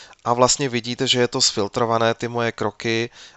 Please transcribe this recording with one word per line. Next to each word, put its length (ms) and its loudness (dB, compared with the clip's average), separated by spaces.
a 100 0
vlastně 360 2
vidíte, 380 -4
že 120 0
je 80 4
to 140 -2
sfiltrované, 720 0
ty 140 -6
moje 240 -2
kroky, 580 -4